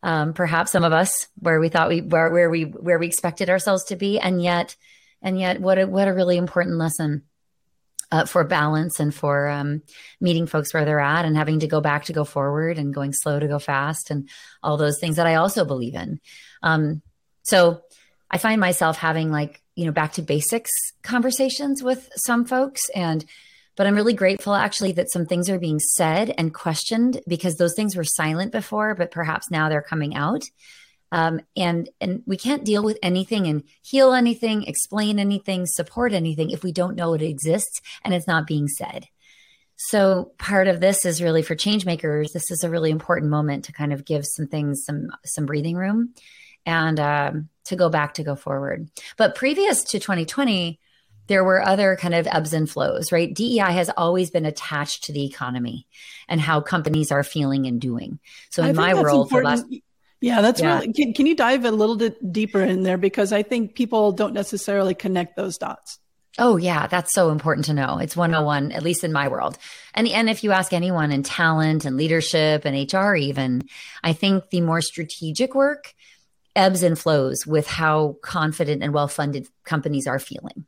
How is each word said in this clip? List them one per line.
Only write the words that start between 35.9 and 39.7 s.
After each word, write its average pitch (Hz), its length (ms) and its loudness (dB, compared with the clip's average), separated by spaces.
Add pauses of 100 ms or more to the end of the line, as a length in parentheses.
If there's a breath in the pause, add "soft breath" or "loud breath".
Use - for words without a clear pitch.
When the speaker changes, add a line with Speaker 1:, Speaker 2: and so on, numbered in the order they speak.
Speaker 1:
anything 160 380 0
if - 120 -8
we 185 100 -4
don't 175 240 -2
know 170 180 0
it 156 80 -2
exists 160 580 -2 (240 loud breath)
and 196 80 0
it's 175 140 -2
not 160 200 0
being 147 220 0
said. - 380 -10 (720 soft breath)